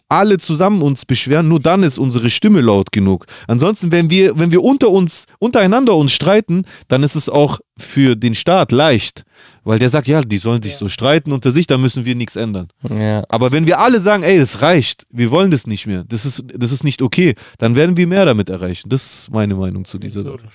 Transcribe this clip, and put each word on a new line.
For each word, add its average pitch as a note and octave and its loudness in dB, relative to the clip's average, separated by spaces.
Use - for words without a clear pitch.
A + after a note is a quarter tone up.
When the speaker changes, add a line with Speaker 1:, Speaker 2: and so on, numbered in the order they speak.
Speaker 1:
alle F#3+ 2
zusammen F3+ 0
uns C#3 -2
beschweren, D3 0
nur D#3+ 2
dann F3 2
ist D#3+ 0
unsere A#2+ 0
Stimme G3+ 2
laut G2+ 2
genug. F#2+ 0
Ansonsten, D#3+ 0
wenn E3+ 2
wir, F#3 2
wenn E3+ 2
wir F3+ 4
unter B3+ 4
uns, F3+ 0
untereinander A3+ 2
uns D3 2
streiten, F#3 0
dann C3 0
ist D3 -2
es D3+ -4
auch D3 0
für C3 0
den A2+ -2
Staat E3+ 0
leicht. C3+ 0
Weil A2 0
der B2 2
sagt, C#3 -2
"Ja, D3+ 2
die G#2 -4
sollen A2+ -2
sich G#2 -8
Speaker 2:
Ja. - -14
Speaker 1:
so G2+ -6
streiten D3 -2
unter C3+ -2
sich, D#3+ 0
dann C3 0
müssen B2+ -2
wir B2 -4
nichts A#2+ -8
ändern." G2 -6
Speaker 3:
Ja. G#2+ -4
Speaker 1:
Aber B2+ 0
wenn D#3+ 0
wir E3 2
alle A#3 2
sagen, G3 2
"Ey, F3+ 4
es G#2+ 0
reicht, D#3 0
wir A#2+ -2
wollen F#3 2
das C#3+ 0
nicht G#2+ -8
mehr, F#2 -6
das A2+ -6
ist, C3 -8
das A#2+ -4
ist C3+ -8
nicht C#3 -2
okay", C3+ 2
dann A#2 0
werden E3+ 2
wir F3+ 2
mehr F#3+ 2
damit A2 2
erreichen. F#2 -8
Das C3 -2
ist - -14
meine G#2 -2
Meinung F#2+ -6
zu - -14
dieser G2+ -10
Sache. - -12